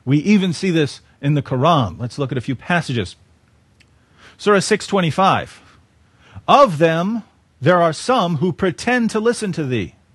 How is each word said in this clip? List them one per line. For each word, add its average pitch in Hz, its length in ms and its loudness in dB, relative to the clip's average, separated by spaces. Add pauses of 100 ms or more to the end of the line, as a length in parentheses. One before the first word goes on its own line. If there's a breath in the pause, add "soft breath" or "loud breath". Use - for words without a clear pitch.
We 139 140 2
even 190 340 2
see 185 180 -4
this 160 300 -2 (200 soft breath)
in 143 140 0
the 143 80 0
Quran. 131 560 0
Let's 123 200 -8
look 139 140 -4
at 131 60 -4
a 117 40 -4
few 131 140 -6
passages. 135 600 -4 (1200 soft breath)
Surah 202 240 2
six - 260 -2
twenty-five. 170 760 0 (840 loud breath)
"Of 220 320 4
them, 170 460 0 (360)
there 170 220 4
are 165 100 2
some 180 440 -2
who 175 160 -2
pretend 233 580 -2
to 220 100 -4
listen 220 320 -2
to 156 120 -6
thee. 120 300 -6 (200)